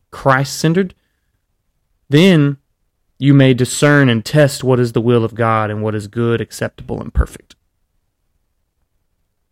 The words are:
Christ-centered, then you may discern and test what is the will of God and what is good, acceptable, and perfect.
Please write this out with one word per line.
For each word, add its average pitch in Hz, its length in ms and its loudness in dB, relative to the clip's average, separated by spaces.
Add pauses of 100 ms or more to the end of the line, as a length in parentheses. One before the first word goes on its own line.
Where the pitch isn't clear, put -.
(120)
Christ-centered, 160 800 -2 (1160)
then 147 480 2 (600)
you 139 160 2
may 131 200 6
discern 139 560 2
and 113 160 -2
test 147 380 0
what 123 160 0
is 120 120 -2
the 117 100 -2
will 120 220 2
of 110 120 -6
God 110 340 -2
and 107 120 -8
what 107 140 -4
is 104 120 -8
good, 117 340 -4
acceptable, 113 580 -10
and - 140 -14
perfect. - 420 -8 (2000)